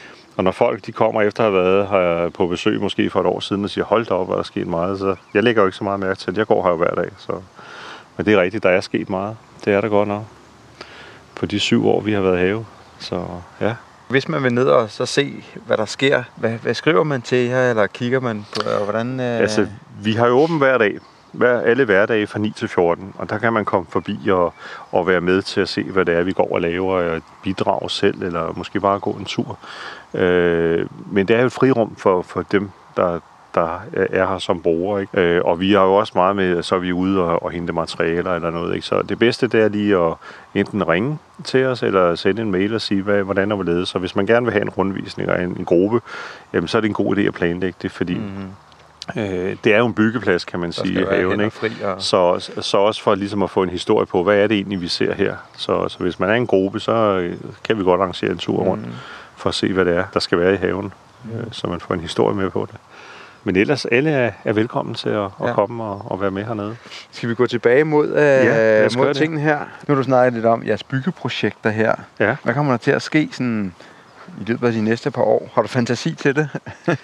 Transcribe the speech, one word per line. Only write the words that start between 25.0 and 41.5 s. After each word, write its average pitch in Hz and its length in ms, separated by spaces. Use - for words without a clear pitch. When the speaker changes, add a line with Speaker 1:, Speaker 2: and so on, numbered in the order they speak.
Speaker 1:
være 90 140
med 90 200
til - 200
at 87 80
se, - 140
hvad 95 220
det 85 100
er, 85 80
vi 92 100
går - 200
og 95 80
laver, 90 340
og 82 260
bidrage 95 460
selv, - 340
eller 85 320
måske 90 240
bare 98 200
gå 107 120
en 98 140
tur. - 320
Øh, 85 720
men 98 160
det 113 80
er 117 40
jo 127 60
et 123 80
frirum 123 420
for, 92 260
for - 200
dem, 98 280
der, 87 220
der 85 240
er 95 340
her 95 100
som 87 240
brugere, 87 400
ikke? 98 200
Øh, 85 240
og 85 140
vi 95 140
har 98 100
jo 95 120
også 104 200
meget 95 200
med, 90 280
så - 120
er 92 40
vi 90 140
ude 92 300
og, 85 200
og 87 80
hente 85 220
materialer 85 600
eller 85 160
noget, 87 260
ikke? 92 120
Så 98 140
det 95 180
bedste, 120 280
det 110 140
er 107 80
lige 104 280
at 85 160
enten 98 340
ringe 107 300
til 131 220